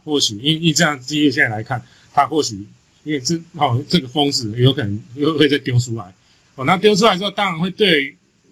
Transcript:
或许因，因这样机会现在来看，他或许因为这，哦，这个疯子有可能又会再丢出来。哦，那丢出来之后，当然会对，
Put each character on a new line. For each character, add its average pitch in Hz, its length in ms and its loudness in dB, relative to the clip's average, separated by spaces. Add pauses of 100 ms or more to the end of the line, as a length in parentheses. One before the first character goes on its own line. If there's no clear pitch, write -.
或 151 140 -2
许 117 180 -2
因， 156 240 0
因 170 120 2
这 165 100 2
样 147 180 0
机 151 240 0
会 139 60 4
现 143 120 0
在 131 60 0
来 107 140 -6
看， 120 200 -6 (300)
他 139 140 2
或 147 160 -2
许 120 120 -8 (480)
因 147 80 -8
为 147 80 -2
这， 139 160 -2 (180)
哦， 147 360 0
这 175 100 2
个 131 80 -6
疯 143 240 0
子 117 260 -6
有 127 140 4
可 135 120 -2
能 104 200 -4 (120)
又 147 220 0
会 147 120 6
再 143 80 2
丢 127 220 -2
出 120 160 -2
来。 92 180 -12 (400)
哦， 135 120 -8
那 180 120 2
丢 208 180 4
出 185 100 2
来 190 120 4
之 185 60 -6
后， 196 80 -4
当 202 160 -2
然 165 120 -4
会 180 120 -2
对， 160 440 2 (360)